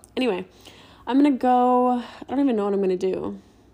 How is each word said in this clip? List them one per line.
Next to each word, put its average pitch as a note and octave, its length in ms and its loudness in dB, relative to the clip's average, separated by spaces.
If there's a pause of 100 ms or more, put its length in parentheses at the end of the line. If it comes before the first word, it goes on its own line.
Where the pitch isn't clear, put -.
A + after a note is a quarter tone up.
(160)
anyway, G3+ 300 -4 (600)
I'm B3+ 120 0
gonna D4 140 4
go. B3 720 2 (180)
I - 80 -18
don't C4 120 -4
even C4 160 2
know G3+ 80 0
what G3+ 80 -2
I'm G3 80 0
gonna F#3 160 0
do. F#3+ 420 -4 (360)